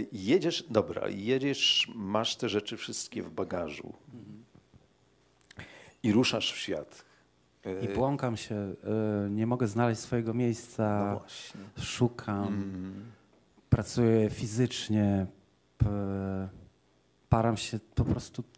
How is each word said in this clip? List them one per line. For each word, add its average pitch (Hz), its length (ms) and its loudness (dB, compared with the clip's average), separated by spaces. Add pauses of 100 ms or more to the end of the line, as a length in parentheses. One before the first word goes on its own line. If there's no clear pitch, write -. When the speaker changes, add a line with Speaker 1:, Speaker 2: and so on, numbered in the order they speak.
(120)
Speaker 1:
jedziesz, 156 580 0
dobra, 98 400 0
jedziesz, 123 840 2
masz 107 400 0
te 120 140 -2
rzeczy 104 280 0
wszystkie - 460 -8
w 87 80 -10
bagażu 87 640 -6 (200)
Speaker 2:
Mhm. 107 300 -18 (1600)
Speaker 1:
i 110 80 6
ruszasz 117 420 2
w - 40 -10
świat. - 480 -8 (600)
E, 98 200 -4
Speaker 2:
I 98 100 -4
błąkam 127 420 0
się, - 180 -8
e, 104 760 0
nie 110 180 0
mogę 123 200 2
znaleźć 110 340 2
swojego 113 320 -2
miejsca, 110 800 0
Speaker 1:
No 113 60 -4
właśnie. - 420 -16 (180)
Speaker 2:
szukam, 104 680 0
Speaker 1:
Mhm. 98 580 -6 (640)
Speaker 2:
pracuję 113 600 4
fizycznie, 107 960 2 (520)
p-, 98 720 0 (800)
param 113 280 4
się - 220 -6 (160)
po 117 100 2
prostu - 380 -2 (140)